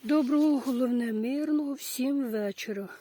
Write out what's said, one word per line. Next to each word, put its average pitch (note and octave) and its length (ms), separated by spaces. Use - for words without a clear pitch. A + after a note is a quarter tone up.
Доброго, D4 540
головне, A#3+ 540
мирного C#4+ 600
всім C4 580
вечора. G3+ 580